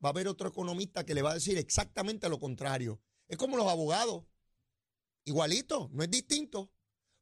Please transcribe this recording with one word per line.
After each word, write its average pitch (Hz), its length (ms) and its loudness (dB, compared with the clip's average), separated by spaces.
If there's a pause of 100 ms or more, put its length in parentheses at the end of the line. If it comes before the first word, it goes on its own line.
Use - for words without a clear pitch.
va 143 40 2
a 147 40 4
haber 185 140 -2
otro 190 220 -4
economista 180 580 -4
que 156 80 -2
le 139 80 4
va 151 80 4
a 160 40 0
decir 180 220 0
exactamente 202 720 -2
lo 147 120 -2
contrario. 127 600 -4 (280)
Es 170 80 -8
como 262 200 0
los 208 120 4
abogados. 175 560 2 (1000)
Igualito, 160 680 2
no 135 100 -2
es 175 80 0
distinto. 247 640 -2 (480)